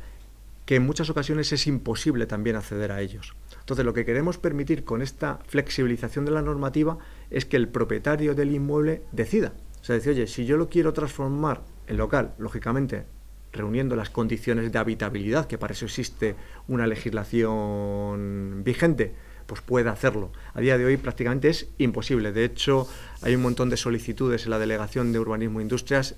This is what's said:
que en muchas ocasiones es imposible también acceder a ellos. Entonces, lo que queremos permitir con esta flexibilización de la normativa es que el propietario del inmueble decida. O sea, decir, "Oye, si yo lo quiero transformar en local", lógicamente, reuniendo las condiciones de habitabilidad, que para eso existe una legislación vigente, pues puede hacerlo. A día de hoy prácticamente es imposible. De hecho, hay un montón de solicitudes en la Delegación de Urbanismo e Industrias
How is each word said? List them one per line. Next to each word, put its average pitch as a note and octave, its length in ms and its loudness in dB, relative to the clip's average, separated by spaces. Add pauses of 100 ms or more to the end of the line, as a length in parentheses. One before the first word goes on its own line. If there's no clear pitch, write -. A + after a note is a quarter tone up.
(640)
que C3 120 4
en B2 100 6
muchas D#3 240 0
ocasiones D3 400 0
es D3 160 0
imposible A#2+ 580 2
también G#2+ 300 0
acceder G#2 360 -2
a G2 100 -2
ellos. G2 340 -8 (240)
Entonces, C3 260 0
lo A#2 80 2
que A#2 120 2
queremos D3+ 340 2
permitir C#3+ 440 0
con A#2+ 200 -2
esta C#3+ 340 -4 (100)
flexibilización C3 800 0
de D3 60 2
la D#3 100 4
normativa D3 560 2 (320)
es C3 160 -2
que - 120 2
el A#2 100 4
propietario B2+ 640 2
del C#3+ 160 2
inmueble D3 640 0
decida. A#2 420 2 (260)
O - 60 -18
sea, A#2+ 80 0
decir, A#2 200 4
"Oye, B2 120 2
si A#2+ 180 -4
yo C#3 140 4
lo E3 120 2
quiero D#3+ 220 4
transformar C#3 680 0 (240)
en G#2+ 120 -2
local", A2 420 2
lógicamente, A2+ 640 -2 (480)
reuniendo A#2+ 420 -2
las G#2+ 140 -2
condiciones A2+ 640 0
de A2+ 80 2
habitabilidad, A2 640 0
que - 140 -6
para G#2+ 140 -4
eso A2+ 120 -6
existe G#2+ 500 -2 (320)
una A#2+ 200 2
legislación G2+ 1800 -2
vigente, B2+ 480 2 (320)
pues - 160 -10
puede A#2+ 280 2
hacerlo. G#2 420 0 (220)
A - 80 -4
día B2+ 160 6
de B2 80 2
hoy C3+ 120 6
prácticamente C3 520 2
es - 200 0 (100)
imposible. A#2 520 2
De A2+ 140 4
hecho, C3 420 2 (360)
hay B2 100 4
un B2+ 80 4
montón B2 300 2
de A#2+ 60 0
solicitudes A#2 640 0
en A2+ 80 -2
la A2 80 2
Delegación A2 520 0
de A2+ 60 2
Urbanismo A2 420 0
e A2 40 -2
Industrias B2+ 540 0